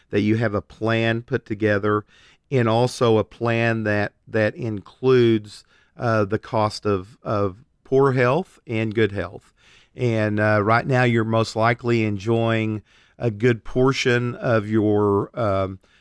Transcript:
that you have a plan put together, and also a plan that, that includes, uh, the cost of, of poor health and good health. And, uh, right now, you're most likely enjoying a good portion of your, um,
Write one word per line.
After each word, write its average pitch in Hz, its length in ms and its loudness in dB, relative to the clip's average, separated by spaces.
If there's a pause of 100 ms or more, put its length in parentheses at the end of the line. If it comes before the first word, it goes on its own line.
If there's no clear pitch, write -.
(120)
that 104 100 0
you 107 140 2
have 113 180 -2
a 101 80 -2
plan 113 640 -2
put - 240 -6
together, 104 580 0 (460)
and 120 180 2
also 117 480 2
a 104 60 2
plan 117 600 -2
that, 104 300 -2 (140)
that 110 280 0
includes, 117 1080 0 (340)
uh, 113 280 0
the 107 140 -4
cost - 460 -4
of, 101 380 -4
of 101 400 -4 (220)
poor 135 260 2
health 131 560 0
and 110 260 -4
good 104 200 2
health. 90 400 -10 (420)
And, 107 460 0
uh, 107 200 2
right 110 240 2
now, 127 180 2
you're 113 200 2
most 113 320 -2
likely 117 480 0
enjoying 110 800 -2 (360)
a 123 140 -2
good 110 320 0
portion 123 720 0
of 113 320 -2
your, 104 600 2 (100)
um, 98 400 -2 (220)